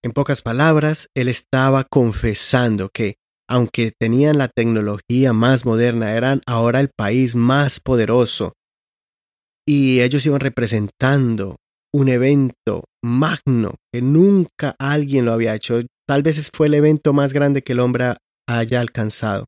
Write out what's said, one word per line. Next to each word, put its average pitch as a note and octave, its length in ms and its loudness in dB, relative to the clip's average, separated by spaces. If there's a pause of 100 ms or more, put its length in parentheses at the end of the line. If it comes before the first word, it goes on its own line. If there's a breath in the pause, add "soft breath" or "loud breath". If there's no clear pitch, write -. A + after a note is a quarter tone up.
En B2 80 -6
pocas C#3 300 -2
palabras, D3+ 720 0
él B2+ 120 0
estaba C3 560 0
confesando A2+ 1080 0
que, G#2 260 -6 (300)
aunque A#2 520 0
tenían C#3 400 2
la C3 80 0
tecnología A2+ 880 0
más A#2+ 320 2
moderna, A#2 500 0
eran B2+ 320 -2
ahora A#2 320 0
el C#3 180 0
país A#2 380 0
más C3 440 0
poderoso. A2+ 720 0 (1120)
Y C3+ 340 2
ellos B2+ 240 0
iban C#3+ 140 2
representando A#2 1160 -2 (360)
un C#3 140 2
evento B2+ 760 0 (180)
magno B2 720 -2 (180)
que B2 80 -4
nunca D#3+ 760 2
alguien C#3 460 0
lo A#2 80 0
había A2+ 200 -2
hecho. A#2 280 -4 (260)
Tal C#3+ 160 0
vez D3+ 280 -2
fue D3+ 160 0
el D3 60 2
evento D3+ 400 4
más C#3 200 2
grande C#3+ 280 0
que B2+ 120 -6
el A#2+ 60 0
hombre B2 360 0 (320)
haya A#2 340 -2
alcanzado. A2 680 -6